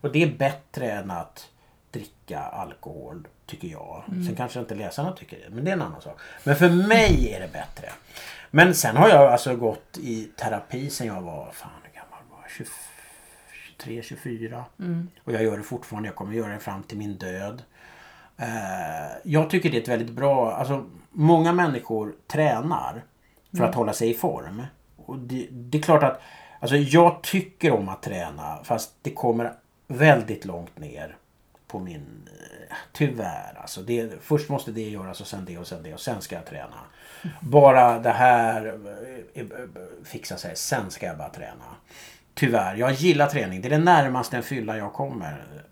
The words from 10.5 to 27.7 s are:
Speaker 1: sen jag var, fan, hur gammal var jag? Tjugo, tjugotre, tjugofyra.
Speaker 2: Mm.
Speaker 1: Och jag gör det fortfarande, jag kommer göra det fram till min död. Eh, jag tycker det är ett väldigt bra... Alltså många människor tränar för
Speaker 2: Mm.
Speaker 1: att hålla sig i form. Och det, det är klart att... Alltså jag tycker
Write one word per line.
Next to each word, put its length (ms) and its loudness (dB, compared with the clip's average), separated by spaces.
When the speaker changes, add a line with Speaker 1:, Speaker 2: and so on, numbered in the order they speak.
Speaker 1:
sen 160 -8
jag 160 -8
var, 300 -12
fan, 180 -18
hur 80 -20
gammal 180 -20
var 120 -20
jag? 80 -20
Tjugo, 200 -14
tjugotre, 260 -12
tjugofyra. 640 -10
Speaker 2:
Mm. 300 -6
Speaker 1:
Och 80 -6
jag 100 0
gör 140 0
det 60 -8
fortfarande, 460 -10
jag 80 -12
kommer 180 -10
göra 180 -4
det 60 -10
fram 240 -10
till 160 -12
min 160 -8
död. 480 -10
Eh, 100 -8
jag 280 2
tycker 200 0
det 60 -2
är 60 0
ett 60 -8
väldigt 240 -2
bra... 400 2
Alltså 320 -4
många 420 4
människor 640 0
tränar 800 -2
för 80 -10
Speaker 2:
Mm. 120 2
Speaker 1:
att 40 -6
hålla 180 0
sig 180 0
i 40 0
form. 480 -6
Och 220 -14
det, 320 -8
det 280 -6
är 40 0
klart 200 6
att... 180 2
Alltså 160 0
jag 460 6
tycker 500 0